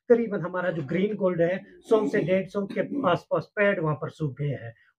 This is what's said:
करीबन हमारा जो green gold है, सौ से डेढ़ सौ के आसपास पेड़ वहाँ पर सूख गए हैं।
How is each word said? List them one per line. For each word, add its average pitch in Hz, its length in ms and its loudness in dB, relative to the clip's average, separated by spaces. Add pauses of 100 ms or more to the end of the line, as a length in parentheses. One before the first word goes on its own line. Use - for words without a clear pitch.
करीबन 226 300 4
हमारा 180 320 -2
जो 165 120 -4
green 190 320 -2
gold 180 260 0
है, 185 240 0 (240)
सौ 214 180 4
से - 140 0
डेढ़ 185 260 0
सौ 202 180 -4
के 202 440 -2
आसपास 165 460 -2
पेड़ 202 240 2
वहाँ 156 160 0
पर 143 140 -8
सूख 139 280 -6
गए 143 100 -4
हैं। 117 280 -8 (240)